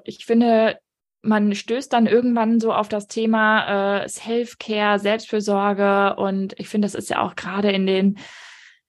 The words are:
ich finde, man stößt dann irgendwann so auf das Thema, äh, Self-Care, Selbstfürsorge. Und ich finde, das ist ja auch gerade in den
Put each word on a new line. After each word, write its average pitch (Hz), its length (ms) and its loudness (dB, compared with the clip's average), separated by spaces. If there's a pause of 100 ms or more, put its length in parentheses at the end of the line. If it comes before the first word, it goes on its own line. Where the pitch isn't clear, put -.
ich - 220 -16
finde, 226 540 2 (420)
man 208 320 2
stößt 247 400 -6
dann 233 140 4
irgendwann 233 520 2
so 220 140 0
auf 208 160 0
das 208 180 -4
Thema, 214 920 0
äh, - 80 -8
Self-Care, 214 920 -2
Selbstfürsorge. 202 1200 0
Und 196 400 -4
ich - 80 -12
finde, 208 200 0
das 190 80 -8
ist - 140 -8
ja - 120 0
auch - 140 -4
gerade 202 360 -2
in 196 140 0
den 190 320 2 (720)